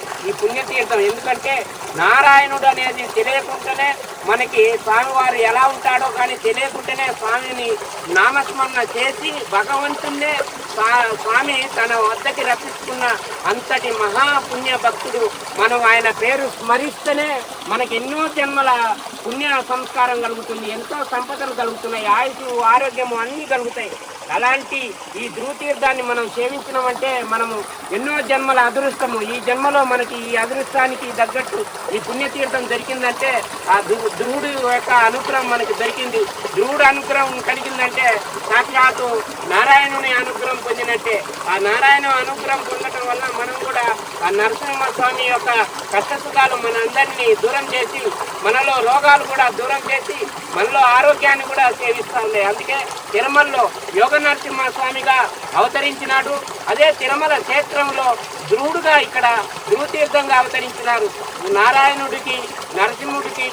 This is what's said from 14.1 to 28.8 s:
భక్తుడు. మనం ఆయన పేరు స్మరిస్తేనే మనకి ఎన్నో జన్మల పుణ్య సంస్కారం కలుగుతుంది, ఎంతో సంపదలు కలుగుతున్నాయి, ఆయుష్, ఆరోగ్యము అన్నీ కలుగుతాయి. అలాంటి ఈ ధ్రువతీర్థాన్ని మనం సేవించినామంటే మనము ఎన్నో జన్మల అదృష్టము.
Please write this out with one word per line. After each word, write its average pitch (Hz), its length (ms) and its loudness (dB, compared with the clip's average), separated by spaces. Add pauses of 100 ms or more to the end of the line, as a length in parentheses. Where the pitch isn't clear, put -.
భక్తుడు. 226 460 0 (280)
మనం 233 260 4
ఆయన 226 260 4
పేరు 254 400 0 (100)
స్మరిస్తేనే 277 840 -2 (260)
మనకి 233 280 -2
ఎన్నో 294 320 -2
జన్మల 277 680 2 (300)
పుణ్య 269 420 -2
సంస్కారం 247 540 0
కలుగుతుంది, 226 500 -6
ఎంతో 262 320 -6
సంపదలు 262 480 -4
కలుగుతున్నాయి, 226 540 -4
ఆయుష్, 247 540 0
ఆరోగ్యము 247 560 4
అన్నీ 262 280 -6
కలుగుతాయి. 240 460 -4 (400)
అలాంటి 254 640 -2 (220)
ఈ 233 120 -8
ధ్రువతీర్థాన్ని 269 760 -2
మనం 240 260 -2
సేవించినామంటే 254 920 -2
మనము 226 420 -2 (280)
ఎన్నో 277 300 -2
జన్మల 269 380 2
అదృష్టము. 247 600 0